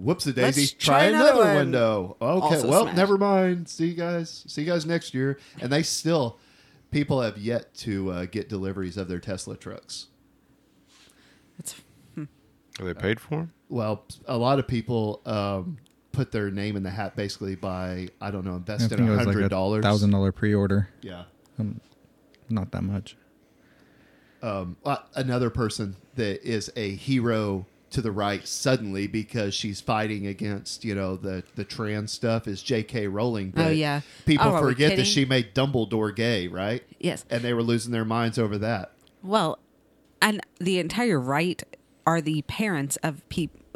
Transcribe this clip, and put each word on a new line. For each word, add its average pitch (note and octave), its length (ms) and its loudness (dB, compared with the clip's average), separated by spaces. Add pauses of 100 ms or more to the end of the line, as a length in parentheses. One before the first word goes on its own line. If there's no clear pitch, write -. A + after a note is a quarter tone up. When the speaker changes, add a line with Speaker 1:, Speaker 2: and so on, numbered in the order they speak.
Speaker 1:
Whoopsie C#3+ 300 0
daisy! C3 260 4
Speaker 2:
let's C#3 140 2
Speaker 1:
Try C#3 260 4
Speaker 2:
try D#3 60 8
another B3+ 240 8
Speaker 1:
another B3 160 8
Speaker 2:
one." D3+ 100 6
Speaker 1:
window. A#2 640 2
Okay, D#3+ 260 4 (100)
Speaker 2:
Also C#3+ 120 2
Speaker 1:
well, E3 140 8
Speaker 2:
smashed. F3 160 0
Speaker 1:
never G3 200 6
mind. F#3 500 2
See - 180 -2
you F3 80 -2
guys. E3+ 520 -4
See - 160 -8
you D3+ 80 -4
guys E3+ 140 0
next E3 300 -2
year. C3+ 240 0 (220)
And B2 120 -4
they D3+ 100 4
still, D#3 560 0 (540)
people C#3+ 300 0
have G#2 160 -2
yet A2+ 380 -4
to, G2 360 -4
uh, F2+ 140 -4
get G2+ 240 -6
deliveries F#2+ 480 -6
of F#2+ 100 -6
their F2+ 120 -6
Tesla G2 360 -10
trucks. - 500 -14 (1500)
Speaker 2:
That's, - 160 -14 (400)
hmm. D3+ 100 -10 (540)
Speaker 3:
Are G2 60 -10
they F2 100 -4
paid G3 240 0
for D#3 220 -6
'em? E3 120 -8 (160)
Speaker 1:
Well, G#2+ 360 -4 (220)
a B2+ 100 -2
lot B2+ 240 2
of - 80 -4
people, A2+ 580 -2
um, G2+ 520 -2 (340)
put C3 200 -4
their G#2 180 -2
name G2+ 260 -4
in G2 60 -4
the F#2 80 -6
hat G2 260 -8
basically G2+ 400 -4
by, F#2 520 -6 (120)
I G2+ 100 -8
don't G2 140 -6
know, F#2 80 -4
Speaker 4:
I F2+ 40 -6
Speaker 1:
investing G#2+ 340 -2
Speaker 4:
think A2+ 100 0
it B2 100 4
was, G#2 80 4
like, G2 100 2
Speaker 1:
a G2+ 40 2
hundred G2 180 2
dollars. G2 340 0
Speaker 4:
a G#2 40 4
thousand G#2 220 4
dollar G2 220 4
pre-order. G2+ 560 2 (140)
Speaker 1:
Yeah. F2+ 220 -14 (340)
Speaker 4:
Um, A2 220 -6 (680)
not G#2 240 -2
that F2+ 100 -2
much. G2 340 -4 (1300)
Speaker 1:
Um, F#2+ 420 -4
uh, C#3+ 140 -2 (160)
another B2 360 0
person G#2+ 460 -4 (180)
that G#2+ 320 -4
is A2 300 -4
a G#2 180 -4
hero A2 720 0 (240)
to - 120 -4
the G#2+ 100 -2
right G2+ 340 -2
suddenly G#2 600 -2
because G#2 480 -2
she's G2+ 260 -6
fighting G#2+ 460 -2
against, G2+ 580 -8
you G#2+ 100 -2
know, F#2+ 220 -2
the, F#2 260 -6 (120)
the G2+ 100 -6
trans G#2+ 480 -6
stuff A2+ 340 -2
is G2 160 -6
J A#2 200 0
K G#2+ 260 -4
Rowling. G#2 480 -2
Speaker 2:
Oh, E3 80 4
Speaker 1:
But D#3+ 120 2
Speaker 2:
yeah. D3 260 0 (240)
Speaker 1:
people D3+ 220 6
Speaker 2:
Oh, G#3 40 4
are D#3+ 120 4
we B2+ 80 4
Speaker 1:
forget C#3 180 4
that F#3+ 60 4
Speaker 2:
kidding? A#2+ 160 4
Speaker 1:
she C#3 120 4
made B2+ 300 2
Dumbledore A2+ 600 0
gay, A2+ 340 0
right? F#2+ 340 -4 (180)
Speaker 2:
Yes. - 300 -2
Speaker 1:
And A#2 120 -2
they A#2+ 120 0
were A#2 80 2
losing A#2 300 0
their A2+ 120 0
minds A2+ 340 0
over G#2 200 0
that. G#2+ 340 -2 (300)
Speaker 2:
Well, F#3+ 360 0 (640)
and G#3 180 4 (180)
the F3+ 200 0
entire F3 420 0
right D3 420 -2 (440)
are E3 160 2
the D#3 200 -2
parents D#3+ 600 -2
of D#3 260 -6
peop-, - 320 -4 (160)